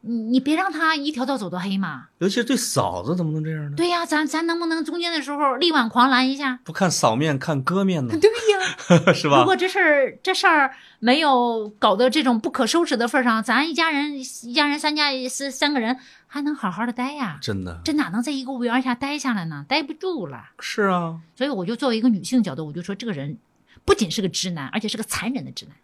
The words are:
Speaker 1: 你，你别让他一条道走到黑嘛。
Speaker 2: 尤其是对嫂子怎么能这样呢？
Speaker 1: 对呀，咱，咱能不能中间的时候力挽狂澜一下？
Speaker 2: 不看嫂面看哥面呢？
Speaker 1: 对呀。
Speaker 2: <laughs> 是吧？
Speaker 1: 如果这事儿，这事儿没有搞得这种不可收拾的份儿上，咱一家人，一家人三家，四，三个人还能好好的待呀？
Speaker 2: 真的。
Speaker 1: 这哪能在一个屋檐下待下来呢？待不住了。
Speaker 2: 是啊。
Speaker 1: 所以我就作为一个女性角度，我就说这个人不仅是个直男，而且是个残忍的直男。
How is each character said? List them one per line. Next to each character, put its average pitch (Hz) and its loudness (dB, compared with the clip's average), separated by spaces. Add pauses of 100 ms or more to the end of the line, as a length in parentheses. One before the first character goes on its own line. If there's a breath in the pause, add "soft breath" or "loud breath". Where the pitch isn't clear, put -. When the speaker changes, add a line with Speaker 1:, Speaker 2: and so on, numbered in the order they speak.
Speaker 1:
你， 220 -4
你 226 2
别 294 0
让 370 -2
他 320 0
一 294 -4
条 254 -4
道 269 -2
走 196 -6
到 180 -6
黑 196 -2
嘛。 156 -6 (140)
Speaker 2:
尤 180 2
其 196 -2
是 240 0
对 262 2
嫂 92 -2
子 131 -2
怎 180 -2
么 151 -2
能 156 -4
这 156 -4
样 151 -6
呢？ 143 -8
Speaker 1:
对 339 0
呀， 339 -2
咱， 311 2
咱 320 -2
能 339 0
不 339 -4
能 330 -2
中 330 -6
间 339 -4
的 320 -2
时 262 -8
候 285 0
力 330 2
挽 247 2
狂 247 4
澜 262 2
一 269 -2
下？ 262 -4
Speaker 2:
不 - -14
看 180 0
嫂 120 4
面 143 2
看 139 -2
哥 180 0
面 170 0
呢？ 320 -2
Speaker 1:
对 381 6
呀。 392 4
Speaker 2:
<laughs> - -
是 - 0
吧？ 143 8
Speaker 1:
如 - 8
果 381 4
这 370 0
事 381 0
儿， 294 4
这 370 0
事 370 2
儿 294 4 (260 loud breath)
没 247 4
有 240 2 (100)
搞 214 4
得 240 4
这 302 2
种 240 2
不 294 -4
可 254 0
收 339 2
拾 302 0
的 233 0
份 247 0
儿 254 2
上， 226 2
咱 247 2
一 320 -2
家 320 0
人， 285 -2
一 247 -12
家 294 2
人 285 -2
三 302 -2
家， 294 0 (160)
四， - -6
三 294 0
个 277 0
人 233 0 (300 loud breath)
还 294 -8
能 294 -2
好 202 -4
好 190 -4
的 240 -4
待 262 -6
呀？ 226 -6
Speaker 2:
真 98 -4
的。 85 -10
Speaker 1:
这 320 -2
哪 285 2
能 202 -2
在 302 -4
一 269 -6
个 269 -8
屋 240 -6
檐 247 2
下 247 -2
待 285 -6
下 254 -2
来 196 -2
呢？ 147 -10
待 302 0
不 277 -10
住 311 -6
了。 127 -16
Speaker 2:
是 - -2
啊。 175 0 (160)
Speaker 1:
所 254 -2
以 285 -2
我 196 -4
就 226 -4
作 262 0
为 226 2
一 - -2
个 226 2
女 208 2
性 254 2
角 180 -2
度， 160 -8
我 151 -12
就 160 -10
说 196 -8
这 196 -14
个 233 -6
人 147 -8 (460 soft breath)
不 381 4
仅 220 2
是 180 -4
个 190 -2
直 180 -6
男， 147 -8
而 - -4
且 220 -6
是 208 -6
个 220 -8
残 220 -6
忍 208 -6
的 131 -12
直 - -14
男。 - -20